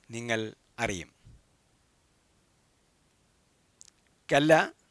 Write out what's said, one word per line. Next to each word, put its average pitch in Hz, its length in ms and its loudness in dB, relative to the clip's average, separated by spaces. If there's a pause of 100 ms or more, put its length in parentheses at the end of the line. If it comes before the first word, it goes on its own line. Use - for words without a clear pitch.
(140)
നിങ്ങൾ 117 260 -4 (440)
അറിയും. 98 260 -6 (3250)
കല്ല, 151 200 4 (380)